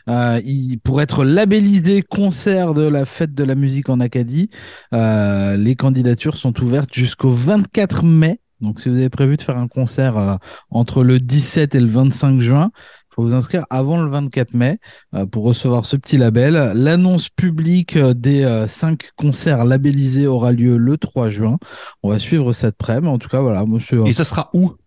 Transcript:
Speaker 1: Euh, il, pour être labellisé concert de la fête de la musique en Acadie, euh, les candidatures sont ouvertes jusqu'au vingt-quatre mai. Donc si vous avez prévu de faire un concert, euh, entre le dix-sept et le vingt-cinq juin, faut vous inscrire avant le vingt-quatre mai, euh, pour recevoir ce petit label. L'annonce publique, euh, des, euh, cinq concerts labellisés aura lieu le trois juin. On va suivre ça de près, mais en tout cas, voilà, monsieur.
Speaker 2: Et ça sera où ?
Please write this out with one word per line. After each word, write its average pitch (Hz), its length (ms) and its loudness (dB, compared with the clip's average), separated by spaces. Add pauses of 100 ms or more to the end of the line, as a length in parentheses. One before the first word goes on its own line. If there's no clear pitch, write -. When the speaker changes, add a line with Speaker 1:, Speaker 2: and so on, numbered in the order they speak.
Speaker 1:
Euh, 120 340 0
il, 127 360 -4
pour 131 240 0
être 143 200 -2
labellisé 196 760 2
concert 190 720 -2
de 147 80 2
la 147 240 0
fête 151 300 -6
de 143 80 -2
la 135 100 0
musique 135 360 -2
en 127 100 0
Acadie, 123 500 -2 (420)
euh, 101 640 0
les 110 200 0
candidatures 131 600 0
sont - 280 -4
ouvertes 131 280 -2
jusqu'au 127 400 -2
vingt-quatre 190 720 0
mai. 165 360 4 (200)
Donc 107 200 -6
si - 100 -6
vous 123 60 0
avez 131 140 0
prévu 139 280 0
de - 60 -8
faire 127 160 -4
un 123 80 -4
concert, 127 500 -2
euh, 98 180 0 (360)
entre 120 320 0
le 127 160 4
dix-sept 139 560 0
et 135 40 4
le 123 80 4
vingt-cinq 131 520 2
juin, 139 320 2 (420)
faut 117 100 -2
vous 117 120 0
inscrire 147 340 -2
avant 139 320 -2
le 156 80 -2
vingt-quatre 135 440 -4
mai, 127 260 0 (360)
euh, 98 100 -2
pour 104 180 -6
recevoir 120 420 0
ce - 120 -4
petit - 180 -2
label. 123 380 4 (220)
L'annonce 170 520 2
publique, 170 680 0
euh, 131 160 4
des, 139 300 0
euh, 113 260 0
cinq - 480 -4
concerts 139 480 0
labellisés 135 640 2
aura 123 260 2
lieu 120 240 2
le 120 180 2
trois 127 320 -4
juin. 110 300 -2 (460)
On 98 60 -2
va 107 100 0
suivre 135 340 0
ça 110 180 -2
de - 60 -14
près, 120 240 -2
mais 170 80 0
en 135 80 0
tout 110 100 -8
cas, 127 140 -2
voilà, 110 240 0
monsieur. 113 420 0
Speaker 2:
Et 123 60 2
ça 165 100 0
sera - 300 -4
où ? 180 180 2 (160)